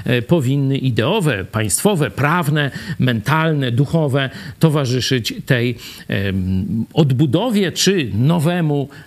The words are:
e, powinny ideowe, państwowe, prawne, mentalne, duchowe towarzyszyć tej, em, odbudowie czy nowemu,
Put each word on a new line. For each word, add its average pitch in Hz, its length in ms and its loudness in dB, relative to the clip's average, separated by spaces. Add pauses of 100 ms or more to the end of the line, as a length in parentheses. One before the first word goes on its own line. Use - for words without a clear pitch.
e, 123 160 2
powinny 139 560 2
ideowe, 127 680 0
państwowe, 117 680 0
prawne, 147 600 0 (280)
mentalne, 135 720 0
duchowe 139 580 0 (300)
towarzyszyć 131 760 0 (120)
tej, 120 300 0 (320)
em, 95 880 -2
odbudowie 160 760 2
czy 175 420 0
nowemu, 147 760 0 (180)